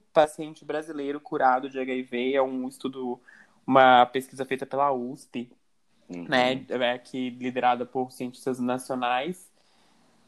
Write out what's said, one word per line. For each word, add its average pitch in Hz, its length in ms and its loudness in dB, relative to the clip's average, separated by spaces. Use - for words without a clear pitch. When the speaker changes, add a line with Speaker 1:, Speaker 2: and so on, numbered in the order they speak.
Speaker 1:
paciente 151 500 0
brasileiro 147 560 -6
curado 135 500 0
de 135 80 -12
H 131 160 -4
I 127 80 -4
V. 127 340 -2
É 135 60 4
um 131 280 -2
estudo, 131 500 -8
uma 127 380 8
pesquisa 131 400 -6
feita 135 200 -4
pela 139 280 0
usp, 120 580 -8
Speaker 2:
Uhum. 87 220 -12
Speaker 1:
né? 127 400 2
É, 123 280 0
que 127 340 -8
liderada 123 540 -2
por 127 240 -6
cientistas 127 480 -6
nacionais. 127 880 -4